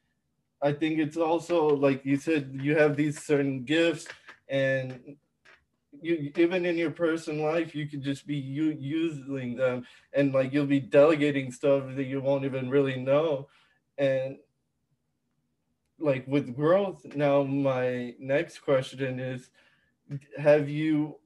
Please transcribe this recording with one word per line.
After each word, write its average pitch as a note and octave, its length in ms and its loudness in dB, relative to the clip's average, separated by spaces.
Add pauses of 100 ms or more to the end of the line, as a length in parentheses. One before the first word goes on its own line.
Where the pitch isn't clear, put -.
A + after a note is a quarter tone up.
(600)
I C#3+ 120 0
think D#3 260 -2
it's D#3 180 -2
also, E3 520 0
like C#3 360 2
you C#3 120 0
said, C#3 440 -2
you D3 140 0
have D3+ 200 4
these D3 280 0
certain C#3 400 0
gifts, D#3 440 0 (420)
and C3+ 680 -4 (840)
you, D#3 340 -2
even F3 300 2
in F3 120 0
your E3 140 0
personal D#3+ 540 -2
life, D#3 280 -2
you D3 140 -6
could C#3+ 160 -10
just C#3 240 -6
be D3 80 -4
u-, C#3+ 420 -4
using C#3 760 -6
them, B2 300 0 (260)
and, C#3 220 2
like, C3 180 2
you'll C#3+ 140 2
be C#3 160 2
delegating C#3+ 720 4
stuff C3+ 440 0
that C#3 80 -4
you C3+ 160 -6
won't C3+ 240 0
even C3 260 -4
really C3+ 280 2
know. C#3 500 0 (500)
And, C3+ 400 -2 (1600)
like, C3 300 0
with C3 280 -2
growth, F3 500 0 (100)
now C#3+ 280 4
my B2+ 760 -2
next C#3 400 -2
question C3 600 -2
is, B2+ 300 -8 (880)
have D3 320 6
you D3+ 560 0